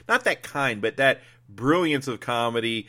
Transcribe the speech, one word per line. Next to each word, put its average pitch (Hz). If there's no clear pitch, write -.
not 240
that -
kind, 127
but 110
that 135
brilliance 139
of 117
comedy 117